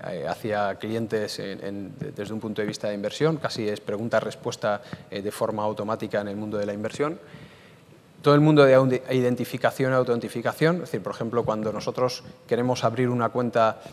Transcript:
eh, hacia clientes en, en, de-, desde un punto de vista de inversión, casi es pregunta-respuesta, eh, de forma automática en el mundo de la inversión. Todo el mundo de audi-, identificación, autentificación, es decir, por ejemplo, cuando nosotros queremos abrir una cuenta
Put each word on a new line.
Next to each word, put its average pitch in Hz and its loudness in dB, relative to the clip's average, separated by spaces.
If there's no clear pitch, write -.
eh, 85 -6
hacia 101 -4
clientes 107 -4
en, 98 -10
en, 101 -10
de-, 101 -10
desde 101 -8
un 110 -8
punto 107 -6
de 104 -2
vista 104 -6
de 104 -4
inversión, 143 -2
casi 113 -4
es 104 -4
pregunta-respuesta, 110 -2
eh, 104 -8
de 101 -4
forma 107 -4
automática 107 -2
en 104 -4
el 101 -8
mundo 107 -6
de 101 -2
la 101 -4
inversión. 139 -4
Todo 147 8
el 147 8
mundo 151 10
de 131 10
audi-, 131 6
identificación, 123 0
autentificación, 120 0
es 175 -4
decir, 110 -8
por 101 -6
ejemplo, 113 -2
cuando 107 -2
nosotros 123 -2
queremos 123 0
abrir 120 2
una 120 0
cuenta 113 2